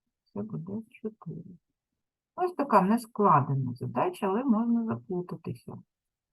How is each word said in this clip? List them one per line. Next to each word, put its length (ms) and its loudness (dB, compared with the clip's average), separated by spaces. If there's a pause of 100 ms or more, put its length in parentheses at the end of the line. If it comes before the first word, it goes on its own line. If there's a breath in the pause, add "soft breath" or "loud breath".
(340)
це 80 -6
буде 400 -8 (100)
чотири. 600 -12 (840)
Ось 180 -2
така 280 4
нескладена 920 2
задача, 540 -4
але 160 0
можна 420 2
заплутатися. 960 -8 (500)